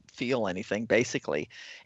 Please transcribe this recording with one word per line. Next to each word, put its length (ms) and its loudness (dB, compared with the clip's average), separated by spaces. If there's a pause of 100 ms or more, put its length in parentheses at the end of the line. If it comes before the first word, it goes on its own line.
(140)
feel 340 0
anything, 380 -2
basically. 640 2 (360)